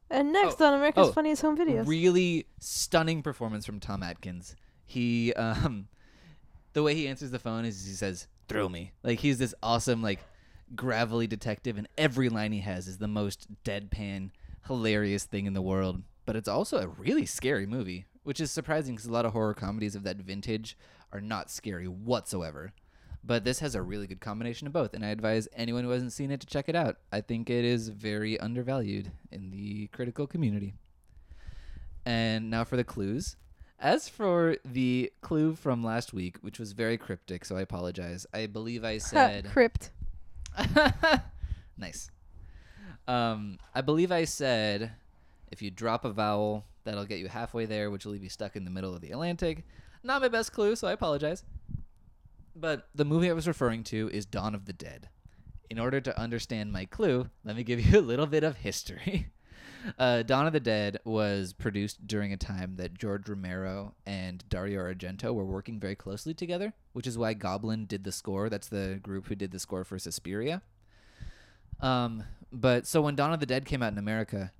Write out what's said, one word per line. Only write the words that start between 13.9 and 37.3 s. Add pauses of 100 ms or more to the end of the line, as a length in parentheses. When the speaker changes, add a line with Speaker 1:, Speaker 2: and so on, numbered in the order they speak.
Speaker 2:
hilarious
thing
in
the
world. (240)
But
it's
also
a
really
scary
movie, (180)
which
is
surprising
'cause
a
lot
of
horror
comedies
of
that
vintage (340)
are
not
scary
whatsoever. (520)
But
this
has
a
really
good
combination
of
both,
and
I
advise
anyone
who
hasn't
seen
it
to
check
it
out. (140)
I
think
it
is
very
undervalued (200)
in
the
critical
community. (1300)
And
now
for
the
clues. (440)
As
for
the
clue
from
last
week,
which
was
very
cryptic,